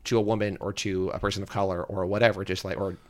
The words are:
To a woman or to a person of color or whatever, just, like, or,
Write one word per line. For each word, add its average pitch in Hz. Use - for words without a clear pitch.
To 120
a 107
woman 104
or 98
to 95
a -
person 98
of 92
color 95
or 95
whatever, 101
just, 92
like, 95
or, 95